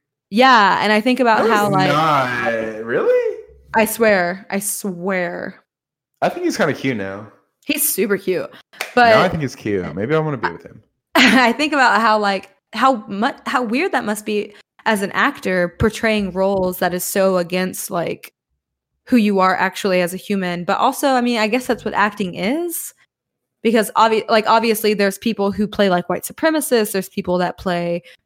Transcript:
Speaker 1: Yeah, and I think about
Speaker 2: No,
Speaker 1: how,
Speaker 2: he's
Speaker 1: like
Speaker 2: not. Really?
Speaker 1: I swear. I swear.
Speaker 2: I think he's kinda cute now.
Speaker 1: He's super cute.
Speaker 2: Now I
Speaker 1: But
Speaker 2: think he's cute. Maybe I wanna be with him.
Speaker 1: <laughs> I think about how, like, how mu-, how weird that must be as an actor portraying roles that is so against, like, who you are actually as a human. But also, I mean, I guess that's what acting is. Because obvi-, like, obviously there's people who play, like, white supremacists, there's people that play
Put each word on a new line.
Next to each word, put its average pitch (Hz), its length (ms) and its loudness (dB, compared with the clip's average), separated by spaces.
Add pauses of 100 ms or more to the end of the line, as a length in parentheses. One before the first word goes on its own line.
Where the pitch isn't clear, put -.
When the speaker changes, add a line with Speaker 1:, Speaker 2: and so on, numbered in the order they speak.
(300)
Speaker 1:
Yeah, 220 520 4
and 208 100 2
I 214 80 4
think 247 200 2
about 226 260 4
Speaker 2:
No, 226 80 2
Speaker 1:
how, 208 120 2
Speaker 2:
he's 202 80 0
Speaker 1:
like 190 140 4
Speaker 2:
not. 120 960 0
Really? 440 520 0 (380)
Speaker 1:
I 226 100 4
swear. 196 680 0
I 196 80 -4
swear. 180 1040 -6 (600)
Speaker 2:
I 156 60 4
think 359 180 -6
he's 311 100 -2
kinda 165 180 0
cute 131 220 -4
now. 101 340 -10 (340)
Speaker 1:
He's - 240 -2
super 202 280 -2
cute. 180 320 -4 (240)
Speaker 2:
Now - 80 -12
I - 80 -10 (360)
Speaker 1:
But 185 80 2
Speaker 2:
think 160 100 -4
he's 131 140 -4
cute. 90 380 -4
Maybe 110 200 -2
I 160 60 4
wanna 156 180 -4
be 127 120 -2
with - 120 -12
him. - 200 -20 (160)
Speaker 1:
<laughs> - 180 -10
I 240 360 4
think 294 200 -2
about 240 280 2
how, 214 180 2
like, 196 320 -4 (220)
how 226 360 0
mu-, 208 240 -2 (140)
how 254 160 -2
weird 262 300 -2
that 247 120 -2
must 208 200 -6
be 208 300 -4 (300)
as 214 180 0
an 196 100 -4
actor 185 680 -2
portraying 214 500 0
roles 185 480 -2
that 180 160 0
is 180 80 -4
so 190 360 2
against, 180 520 -4
like, - 420 -6 (720)
who - 120 2
you 208 240 4
are 185 160 4
actually 185 440 0
as 175 140 -2
a - 20 -8
human. 180 480 -4
But 190 140 -2
also, 269 300 0
I 262 120 2
mean, 240 180 0
I 214 100 2
guess 247 180 -2
that's - 180 -2
what 220 100 -6
acting 196 420 -2
is. 311 580 -4 (680)
Because 220 340 2
obvi-, 220 320 2
like, 220 200 2
obviously 220 460 2
there's 196 240 0
people 202 340 -2
who 202 140 -2
play, 208 220 2
like, 175 200 0
white 180 160 -4
supremacists, 269 680 0
there's 190 160 -4
people 180 300 -2
that 175 200 -2
play 175 440 -4 (240)